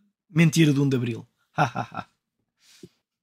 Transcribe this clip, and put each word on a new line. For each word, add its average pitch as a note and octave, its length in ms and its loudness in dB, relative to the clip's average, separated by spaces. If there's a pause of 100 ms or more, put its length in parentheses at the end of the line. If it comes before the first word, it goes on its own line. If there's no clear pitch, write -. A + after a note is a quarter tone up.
(280)
mentira D#3+ 440 2
de C3+ 80 -2
um C#3+ 80 0
de C3 80 0
Abril." A#2+ 300 -6 (300)
<laughs> B2 540 -6 (1120)